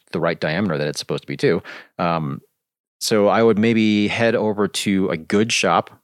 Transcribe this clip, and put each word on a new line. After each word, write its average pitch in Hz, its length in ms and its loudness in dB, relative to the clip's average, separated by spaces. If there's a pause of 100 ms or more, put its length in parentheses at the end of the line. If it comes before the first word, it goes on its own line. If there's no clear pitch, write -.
(140)
the 90 60 -4
right 82 200 -2
diameter 82 380 -2
that 73 100 -2
it's 76 120 -6
supposed - 240 -6
to - 40 -20
be 71 100 -8
too. 95 240 0 (380)
Um, 80 420 -4 (600)
so 104 260 2
I 101 160 4
would 110 160 4
maybe 110 480 2
head 113 260 0
over 104 340 -2
to 95 420 -2
a 85 80 -2
good 104 340 0
shop 92 400 0 (120)